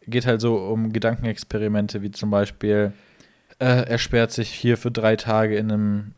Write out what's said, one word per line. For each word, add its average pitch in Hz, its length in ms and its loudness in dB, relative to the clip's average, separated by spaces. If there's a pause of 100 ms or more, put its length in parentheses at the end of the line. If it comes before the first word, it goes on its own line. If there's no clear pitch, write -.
geht 117 200 -2
halt 117 140 2
so 117 160 2
um 110 360 -2
Gedankenexperimente, 107 1080 -2
wie 101 80 -6
zum 107 200 -4
Beispiel, 104 640 0 (640)
äh, 127 60 -2 (240)
er 117 100 0
sperrt 117 340 0
sich - 180 -4
hier 120 260 0
für 120 140 -4
drei 110 260 2
Tage 110 400 0
in 107 160 -2
einem 104 460 -2